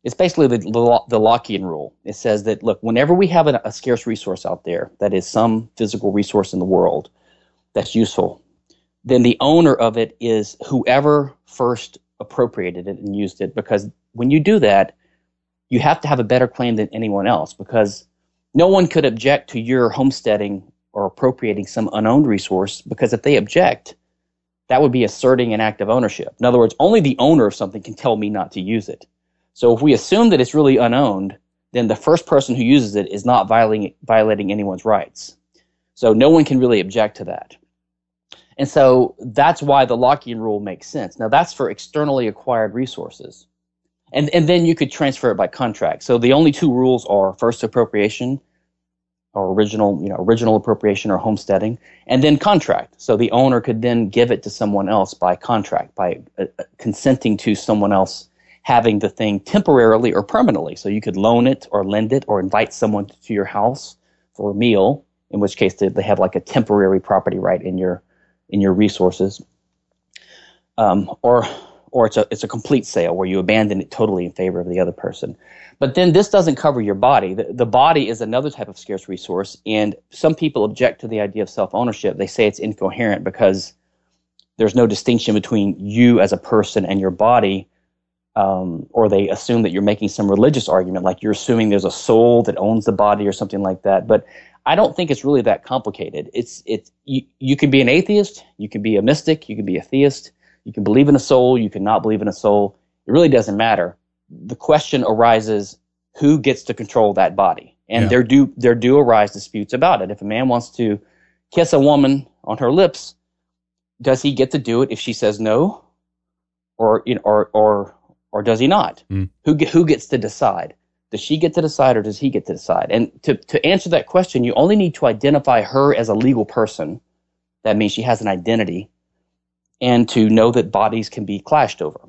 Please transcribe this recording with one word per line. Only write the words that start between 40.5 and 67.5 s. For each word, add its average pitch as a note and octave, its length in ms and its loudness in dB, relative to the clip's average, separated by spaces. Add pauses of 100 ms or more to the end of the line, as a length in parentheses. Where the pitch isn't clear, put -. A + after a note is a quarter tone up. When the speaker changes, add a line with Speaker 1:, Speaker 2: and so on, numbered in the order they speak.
Speaker 1:
makes G2 280 -12
sense. A2+ 300 -10
Now, A2 120 -6
that's D#3 240 0
for C3 160 -4
externally C#3 580 -4
acquired A2 460 -4
resources. - 720 -12 (640)
And, D3 200 -2
and E3 160 2
then E3+ 180 2
you E3 100 2
could C#3+ 160 -4
transfer C3 400 -2
it G2+ 40 -2
by F#2+ 120 0
contract. G#2 560 -6
So B2 140 0
the A#2+ 160 4
only D3+ 180 4
two C#3+ 200 0
rules B2+ 340 0
are F#2+ 280 0
first A#2 300 -2
appropriation, A2+ 760 -2 (920)
or F#2+ 200 -2
original, G#2 480 0
you E2 80 -6
know, - 80 -8
original A2+ 380 2
appropriation G#2 560 -2
or F#2 60 0
homesteading, G#2 600 -2 (300)
and C3 160 2
then D3+ 140 4
contract. - 640 -2
So - 160 -2
the A2+ 160 0
owner B2 300 2
could A2 200 -4
then A#2 280 0
give A#2 220 2
it - 120 -2
to G#2 60 -12
someone G2+ 400 -4
else G2+ 240 0
by F2+ 220 -2
contract, - 580 -6
by, F2+ 260 -4 (200)
uh, F#2+ 60 -6 (120)
uh, - 60 -10 (160)
consenting A#2 580 -2
to G#2+ 160 -2
someone G2+ 400 -2
else F#2+ 340 -2 (360)
having A#2 360 2
the G2+ 100 -2
thing G#2 320 -4
temporarily A#2+ 720 2
or G2+ 120 -2
permanently. B2 520 -2
So - 140 -10
you G#2 100 -4
could G#2 160 -6
loan A#2 300 2
it C3+ 260 -2
or G2+ 140 0
lend G#2+ 260 -2
it C3+ 160 0
or G#2 120 0
invite G#2 340 -2
someone G#2 320 -4
to - 280 -14
your G2 120 -2
house A2+ 500 -4 (380)
for G#2 180 -6
a G2+ 40 -8
meal, A2+ 500 2 (240)
in G#2 100 -6
which G2+ 180 -2
case F#2+ 180 0
they, G2 140 0
they - 120 -4
have, G2+ 180 -2
like, F#2 160 -2
a F#2+ 60 -6
temporary G2+ 580 0
property F#2+ 380 -2
right F2+ 240 -2